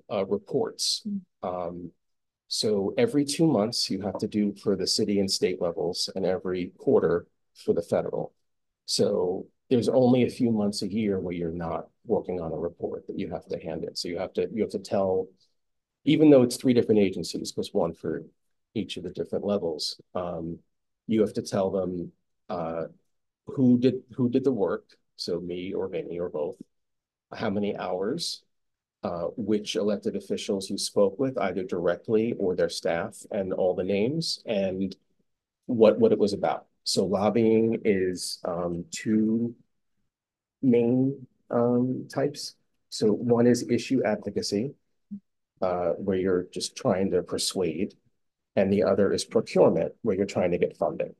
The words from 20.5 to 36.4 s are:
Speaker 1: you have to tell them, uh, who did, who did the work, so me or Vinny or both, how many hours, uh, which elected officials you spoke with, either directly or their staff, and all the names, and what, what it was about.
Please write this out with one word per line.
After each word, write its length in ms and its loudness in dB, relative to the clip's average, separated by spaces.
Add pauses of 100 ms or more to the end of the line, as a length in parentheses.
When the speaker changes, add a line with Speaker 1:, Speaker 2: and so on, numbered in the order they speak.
Speaker 1:
you 140 2
have 140 2
to 80 -4
tell 280 -2
them, 420 -4 (360)
uh, 380 -4 (600)
who 320 4
did, 240 0 (140)
who 120 0
did 140 0
the 100 2
work, 440 -2 (200)
so 220 -6
me 360 -8
or 120 -2
Vinny 320 -8
or 120 -4
both, 260 -6 (760)
how 180 -4
many 260 -2
hours, 680 -4 (600)
uh, 240 -4 (100)
which 400 -2
elected 400 -2
officials 540 -6
you 80 -6
spoke 400 0
with, 200 -2
either 240 -2
directly 720 0
or 240 0
their 140 2
staff, 600 -4
and 220 -4
all 220 0
the 100 -2
names, 640 -2
and 500 -2 (720)
what, 340 6
what 100 6
it 80 4
was 140 2
about. 340 -2 (200)